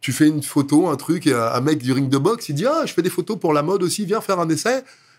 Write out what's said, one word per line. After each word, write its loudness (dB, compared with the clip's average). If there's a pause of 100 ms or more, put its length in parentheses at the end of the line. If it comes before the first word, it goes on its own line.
tu -6
fais 4
une 2
photo, 2
un 0
truc, -2
et 4
un, 2
un 0
mec 0
du -2
ring 0
de 2
boxe, 0
il -4
dit : « 0
Ah, 0
je -8
fais 0
des 0
photos -6
pour 0
la 2
mode 0
aussi, -2
viens -2
faire -2
un 0
essai. » 0 (360)